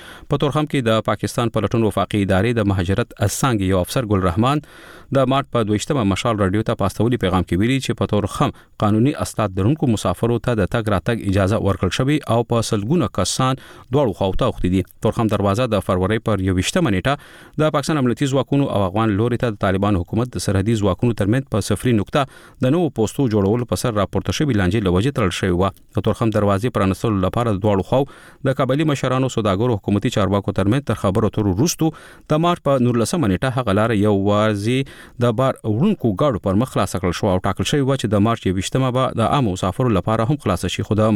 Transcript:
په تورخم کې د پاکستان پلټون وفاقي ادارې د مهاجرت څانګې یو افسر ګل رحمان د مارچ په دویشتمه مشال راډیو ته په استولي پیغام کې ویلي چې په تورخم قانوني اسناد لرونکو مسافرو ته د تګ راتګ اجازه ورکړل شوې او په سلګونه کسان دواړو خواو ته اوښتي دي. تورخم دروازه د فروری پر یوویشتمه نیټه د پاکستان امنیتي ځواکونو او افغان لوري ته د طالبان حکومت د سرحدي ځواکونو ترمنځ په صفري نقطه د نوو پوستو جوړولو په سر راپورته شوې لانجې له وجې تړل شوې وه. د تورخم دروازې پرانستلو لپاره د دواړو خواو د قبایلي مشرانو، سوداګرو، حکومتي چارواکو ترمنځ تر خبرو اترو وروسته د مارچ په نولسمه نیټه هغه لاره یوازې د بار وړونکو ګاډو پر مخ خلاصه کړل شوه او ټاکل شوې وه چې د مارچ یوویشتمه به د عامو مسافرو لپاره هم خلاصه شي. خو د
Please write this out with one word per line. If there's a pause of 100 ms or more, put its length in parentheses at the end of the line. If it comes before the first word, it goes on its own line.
(240)
په
تورخم
کې
د
پاکستان
پلټون
وفاقي
ادارې
د
مهاجرت
څانګې
یو
افسر
ګل
رحمان (480)
د
مارچ
په
دویشتمه
مشال
راډیو
ته
په
استولي
پیغام
کې
ویلي
چې
په
تورخم (240)
قانوني
اسناد
لرونکو
مسافرو
ته
د
تګ
راتګ
اجازه
ورکړل
شوې (200)
او
په
سلګونه
کسان
دواړو
خواو
ته
اوښتي
دي. (140)
تورخم
دروازه
د
فروری
پر
یوویشتمه
نیټه
د
پاکستان
امنیتي
ځواکونو
او
افغان
لوري
ته
د
طالبان
حکومت
د
سرحدي
ځواکونو
ترمنځ
په
صفري
نقطه (380)
د
نوو
پوستو
جوړولو
په
سر
راپورته
شوې
لانجې
له
وجې
تړل
شوې
وه. (240)
د
تورخم
دروازې
پرانستلو
لپاره
د
دواړو
خواو (400)
د
قبایلي
مشرانو،
سوداګرو،
حکومتي
چارواکو
ترمنځ
تر
خبرو
اترو
وروسته (440)
د
مارچ
په
نولسمه
نیټه
هغه
لاره
یوازې (240)
د
بار
وړونکو
ګاډو
پر
مخ
خلاصه
کړل
شوه
او
ټاکل
شوې
وه
چې
د
مارچ
یوویشتمه
به
د
عامو
مسافرو
لپاره
هم
خلاصه
شي.
خو
د